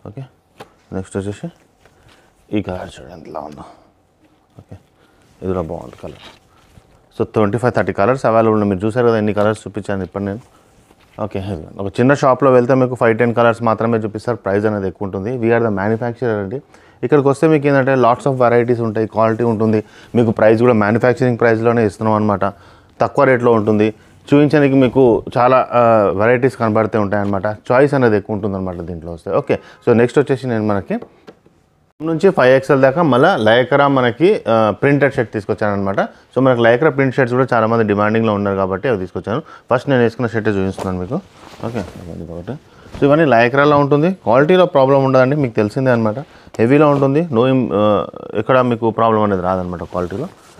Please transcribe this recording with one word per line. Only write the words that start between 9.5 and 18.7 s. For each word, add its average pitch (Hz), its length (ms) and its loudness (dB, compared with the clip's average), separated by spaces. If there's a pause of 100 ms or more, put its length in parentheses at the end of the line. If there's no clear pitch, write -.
చూపించాను 98 380 -8
ఇప్పుడు 98 200 -8
నేను. 101 160 -8 (840)
ఓకే, 101 140 -8
ఇదిగోండి. 95 440 -10
ఒక 101 180 -6
చిన్న 131 140 2
షాప్లో 135 360 2
వెళ్తే 123 240 4
మీకు 127 200 0
ఫైవ్, 117 240 0
టెన్ 120 160 0
కలర్స్ 117 280 2
మాత్రమే 113 360 0
చూపిస్తారు. 110 380 -6
ప్రైస్ 101 300 -2
అనేది 104 220 -4
ఎక్కువ 98 180 -8
ఉంటుంది. 98 240 -8
We 120 240 -2
are 117 120 2
the 107 140 -2
manufacturer 113 640 -4
అండి. 104 180 -10 (420)
ఇక్కడికి 135 260 2
వస్తే 139 200 2
మీకు 147 180 2
ఏంటంటే 135 280 2
lots 123 360 2
of 131 120 -2
varieties 120 400 2